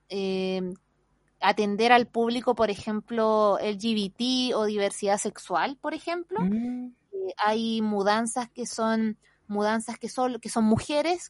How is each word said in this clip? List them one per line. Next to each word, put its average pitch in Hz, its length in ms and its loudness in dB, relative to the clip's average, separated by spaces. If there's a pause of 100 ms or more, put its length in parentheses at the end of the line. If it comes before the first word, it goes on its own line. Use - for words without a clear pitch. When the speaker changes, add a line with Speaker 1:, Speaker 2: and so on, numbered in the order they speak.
Speaker 1:
eh, 190 640 -2 (680)
atender 208 540 2
al 240 140 6
público, 233 480 0
por 220 140 2
ejemplo, 214 920 2
L 208 180 -2
G 226 180 0
B 202 180 -2 (360)
T - 60 0
o 214 100 0
diversidad 202 520 0
sexual, 196 600 -4
por 294 140 -6
ejemplo. 339 480 -6
Speaker 2:
Mm. 240 460 -2 (260)
Speaker 1:
Eh, 381 240 -6
hay 226 440 0
mudanzas 214 680 0
que 240 160 -10
son, 220 520 -2 (300)
mudanzas 214 500 -2
que 226 120 -8
son, 254 320 -2
que 220 80 -10
son 220 160 2
mujeres 302 640 2